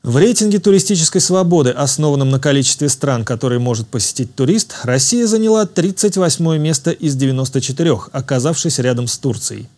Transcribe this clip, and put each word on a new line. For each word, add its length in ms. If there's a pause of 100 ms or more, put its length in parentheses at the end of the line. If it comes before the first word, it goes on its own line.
В 140
рейтинге 420
туристической 600
свободы, 520
основанном 580
на 100
количестве 500
стран, 360
которые 320
может 300
посетить 480
турист, 480
Россия 420
заняла 400
тридцать 500
восьмое 440
место 320
из 240
девяносто 440
четырех, 520
оказавшись 680
рядом 300
с 100
Турцией. 500 (100)